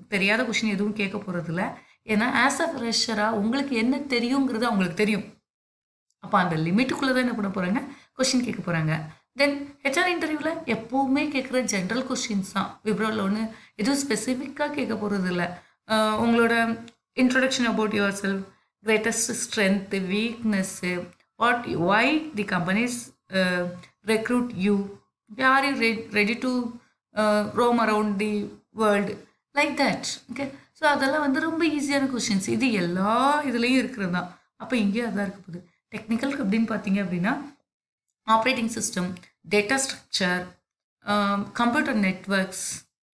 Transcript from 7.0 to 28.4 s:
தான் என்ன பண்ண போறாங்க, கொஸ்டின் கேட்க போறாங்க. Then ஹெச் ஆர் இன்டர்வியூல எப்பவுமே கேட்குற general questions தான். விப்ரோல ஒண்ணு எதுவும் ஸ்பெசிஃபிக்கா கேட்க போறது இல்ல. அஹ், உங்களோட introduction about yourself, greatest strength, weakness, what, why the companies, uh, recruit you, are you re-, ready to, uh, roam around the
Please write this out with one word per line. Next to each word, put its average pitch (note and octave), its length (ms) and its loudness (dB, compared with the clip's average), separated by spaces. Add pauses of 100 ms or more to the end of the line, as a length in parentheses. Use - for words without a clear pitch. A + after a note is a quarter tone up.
தான் B3+ 140 2
என்ன A#3 100 -2
பண்ண G3+ 140 -2
போறாங்க, F#3 300 0 (340)
கொஸ்டின் C4 320 0
கேட்க G3 180 -4
போறாங்க. D#3+ 300 0 (420)
Then C#4+ 160 2 (280)
ஹெச் C#4 200 -2
ஆர் F4+ 100 2
இன்டர்வியூல D#4 420 -2 (160)
எப்பவுமே C4+ 600 0
கேட்குற C4 360 -2
general G#3+ 420 -2
questions G#3+ 480 -4
தான். G3 160 -2 (140)
விப்ரோல G#3+ 380 0
ஒண்ணு G3+ 200 0 (360)
எதுவும் C#4 240 2
ஸ்பெசிஃபிக்கா C4 720 -2
கேட்க B3 240 -2
போறது G3+ 340 -2
இல்ல. F3 140 0 (460)
அஹ், G#3+ 280 2
உங்களோட A#3 360 4 (640)
introduction B3+ 480 4
about G#3+ 280 0
yourself, G3 460 0 (440)
greatest A3 520 0
strength, G3 560 0 (160)
weakness, G#3+ 640 0 (680)
what, A#3+ 220 2 (180)
why G3+ 260 4 (260)
the G#3 140 -4
companies, G3 500 0 (340)
uh, F3+ 340 0 (400)
recruit A#3+ 520 0
you, G3+ 200 2 (720)
are C4+ 180 4
you C#4+ 120 0
re-, A3+ 340 0
ready G#3 260 2
to, B3+ 160 -2 (640)
uh, G#3 360 2
roam A#3+ 280 4
around G#3+ 380 2
the G#3+ 160 0 (380)